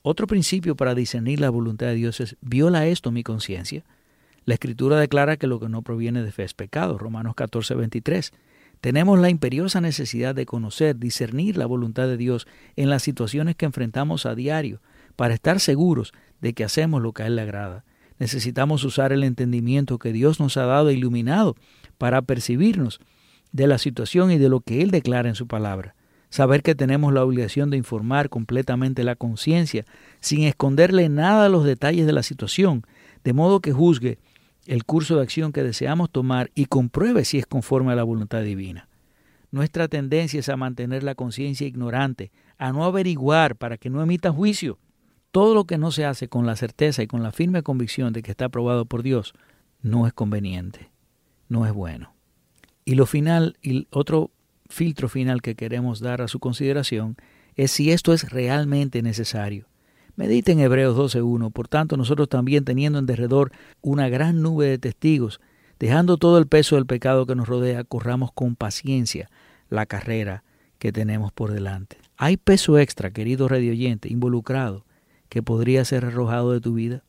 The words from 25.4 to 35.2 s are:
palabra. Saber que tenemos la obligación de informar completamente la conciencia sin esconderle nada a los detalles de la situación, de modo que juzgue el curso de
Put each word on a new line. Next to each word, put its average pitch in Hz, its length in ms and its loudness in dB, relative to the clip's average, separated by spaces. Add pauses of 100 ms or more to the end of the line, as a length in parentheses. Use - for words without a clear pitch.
palabra. 98 480 -6 (340)
Saber 139 340 4
que 160 120 2
tenemos 139 400 2
la 131 80 4
obligación 131 480 0
de 139 60 0
informar 123 520 -2
completamente 127 760 -2
la 120 100 -2
conciencia 123 720 -2 (340)
sin 151 220 0
esconderle 156 680 4
nada 185 380 4
a - 20 6
los 175 160 4
detalles 147 420 2
de 151 60 4
la 135 120 2
situación, 127 600 0 (380)
de 123 100 0
modo 180 280 4
que 156 120 -2
juzgue 127 460 4 (480)
el 120 180 -2
curso 160 320 0
de 139 60 2